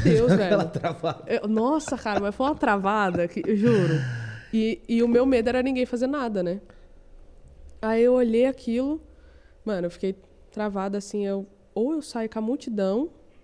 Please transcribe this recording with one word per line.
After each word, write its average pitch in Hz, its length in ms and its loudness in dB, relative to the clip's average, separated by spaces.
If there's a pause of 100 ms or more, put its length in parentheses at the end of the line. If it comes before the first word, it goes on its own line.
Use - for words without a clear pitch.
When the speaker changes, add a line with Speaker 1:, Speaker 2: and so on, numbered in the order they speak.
Speaker 1:
Deus, - 300 6
Speaker 2:
<laughs> - 0 -
Aquela 196 320 4
Speaker 1:
velho. 165 80 -6
Speaker 2:
travada. - 600 -4
Speaker 1:
Eu, 226 160 -2
nossa, 254 480 0
cara, 208 240 -2
mas 202 140 -2
foi 262 120 -2
uma 294 80 0
travada 196 760 0
que, - 180 -6
eu 220 100 2
juro. 202 380 4 (580)
E, 226 360 0
e 233 140 2
o 240 60 4
meu 240 180 4
medo 247 220 2
era 254 140 0
ninguém 254 220 0
fazer 247 220 -2
nada, 247 360 -2
né? 180 180 -4 (1200)
Aí 226 200 2
eu 247 120 6
olhei 240 320 4
aquilo, 262 540 -4 (640)
mano, 185 220 -4
eu 175 40 -6
fiquei 190 260 -6 (340)
travada 202 480 -6
assim, 202 280 -6
eu, 196 200 -4 (280)
ou 247 180 0
eu 311 100 -4
saio 226 280 -8
com 226 80 -10
a 220 40 -4
multidão, 220 680 -2 (340)